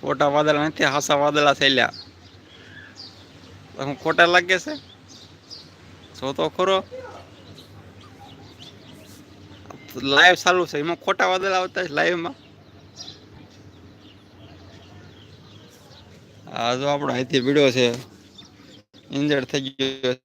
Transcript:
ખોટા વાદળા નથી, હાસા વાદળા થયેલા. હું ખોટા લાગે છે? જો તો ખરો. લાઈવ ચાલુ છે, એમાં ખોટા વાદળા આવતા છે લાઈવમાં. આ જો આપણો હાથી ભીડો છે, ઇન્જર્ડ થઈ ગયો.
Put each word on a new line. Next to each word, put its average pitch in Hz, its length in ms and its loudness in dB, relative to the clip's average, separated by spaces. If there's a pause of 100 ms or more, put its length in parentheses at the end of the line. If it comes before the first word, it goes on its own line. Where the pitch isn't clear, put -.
ખોટા 143 260 0
વાદળા 151 340 2
નથી, 151 260 0
હાસા 147 220 0
વાદળા 147 380 2
થયેલા. 131 380 2 (1800)
હું 139 200 -8
ખોટા 160 300 2
લાગે 180 320 2
છે? 302 160 -8 (1400)
જો 135 160 -8
તો - 120 -4 (120)
ખરો. 190 220 0 (3250)
લાઈવ 160 400 6
ચાલુ 180 240 2
છે, - 120 -8
એમાં 160 180 -4
ખોટા 190 360 -2
વાદળા 185 280 -2
આવતા 180 260 -6
છે 147 120 -10
લાઈવમાં. 170 380 -2 (4000)
આ 117 240 -2
જો 135 120 -4
આપણો 143 240 -2
હાથી 127 340 0
ભીડો 143 160 4 (140)
છે, 123 100 4 (1200)
ઇન્જર્ડ 139 400 -2
થઈ 135 280 -6
ગયો. 135 360 -2 (100)